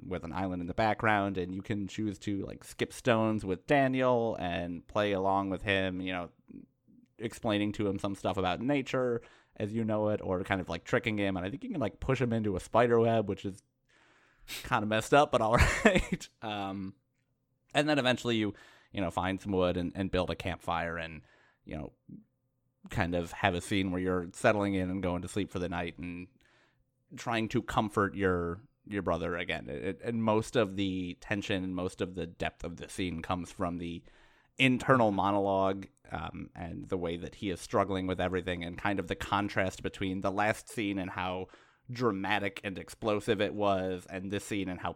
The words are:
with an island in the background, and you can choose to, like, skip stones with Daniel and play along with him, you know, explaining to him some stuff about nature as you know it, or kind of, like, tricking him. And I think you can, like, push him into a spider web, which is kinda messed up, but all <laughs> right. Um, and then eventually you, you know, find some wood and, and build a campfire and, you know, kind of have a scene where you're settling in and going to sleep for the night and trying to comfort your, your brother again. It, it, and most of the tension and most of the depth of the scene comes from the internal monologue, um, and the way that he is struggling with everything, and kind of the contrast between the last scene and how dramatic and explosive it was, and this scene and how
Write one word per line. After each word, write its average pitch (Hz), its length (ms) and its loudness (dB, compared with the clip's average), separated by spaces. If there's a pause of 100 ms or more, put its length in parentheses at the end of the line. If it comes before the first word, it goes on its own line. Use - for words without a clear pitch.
with 85 160 -4
an 82 100 -8
island 90 280 -2
in 87 60 -6
the 90 60 -6
background, 104 640 2
and 90 160 -2
you 95 80 -6
can 101 260 -4
choose 104 320 -4
to, 98 260 -4
like, - 180 -12
skip - 300 -4
stones 110 500 2
with 92 240 -4
Daniel 131 720 4
and 87 480 -4
play 104 240 2
along 98 380 2
with 92 140 -2
him, 95 360 0
you 92 140 -4
know, 87 160 -6 (880)
explaining 104 540 0
to 104 140 0
him 98 120 0
some 101 160 -4
stuff 95 220 -2
about 90 240 0
nature 127 600 0 (360)
as 104 140 -4
you 113 140 0
know 107 240 2
it, 107 140 0
or 92 200 0
kind 98 180 0
of, 80 80 -8
like, 85 160 -6
tricking 117 320 0
him. 98 200 2
And 87 80 -4
I 98 40 -2
think 120 140 -10
you 247 60 -10
can, 190 120 -4
like, 104 180 -2
push 131 200 0
him 123 140 0
into 107 220 0
a 87 60 0
spider 117 380 6
web, 113 300 4
which 98 160 -4
is 95 160 -8 (1000)
kinda 113 220 0
messed 110 280 2
up, 147 180 8
but 123 100 4
all 110 160 6 (140)
<laughs> - 140 0
right. - 420 2 (140)
Um, 98 520 -6 (800)
and 147 160 2
then 151 100 4
eventually 120 360 2
you, 107 180 2 (380)
you 101 100 -4
know, 87 100 0
find 92 300 0
some 104 120 -4
wood 90 240 4
and, 87 180 -2
and 95 160 -2
build 90 180 0
a 82 60 -2
campfire 85 600 -4
and, 82 240 -10 (420)
you - 140 -12
know, 76 160 -10 (1000)
kind 87 240 0
of 85 160 -2
have 92 240 2
a 87 60 0
scene 98 300 0
where 92 100 -2
you're 90 320 0
settling 101 420 2
in 92 160 0
and 95 100 -4
going 87 220 -2
to 90 40 -8
sleep 95 240 -2
for - 60 -4
the 87 120 -2
night 87 280 -4
and 87 300 -10 (880)
trying 117 340 -2
to 123 140 2
comfort 101 500 2
your, 90 460 2 (280)
your 101 140 -4
brother 85 340 0
again. 85 320 -4
It, 64 160 -8
it, 90 200 -6
and 117 200 -2
most 110 320 2
of 101 200 2
the 92 460 -2
tension 101 420 -2
and 92 120 -4
most 90 260 -4
of 92 120 -4
the 85 140 -6
depth - 360 -6
of 85 140 -8
the - 100 -12
scene 82 360 -4
comes 90 280 -4
from 87 260 -4
the 85 260 -8 (560)
internal 127 520 6
monologue, 98 760 2 (240)
um, 80 440 -8
and 87 320 -10
the 95 100 -2
way 87 200 -2
that 85 180 -10
he 104 140 -6
is 87 100 -4
struggling 98 460 0
with 90 160 0
everything, 90 420 -2
and 87 140 -8
kind 101 220 -2
of 90 80 -4
the 98 80 -4
contrast 101 680 -2
between 95 400 -4
the 98 100 0
last 104 380 0
scene 101 300 -2
and 92 100 -6
how 92 380 -4 (440)
dramatic 101 720 0
and 95 140 -6
explosive 104 640 0
it 101 120 0
was, 95 560 0
and 95 220 -6
this 101 140 -2
scene 95 240 -2
and 87 100 -6
how 87 160 -6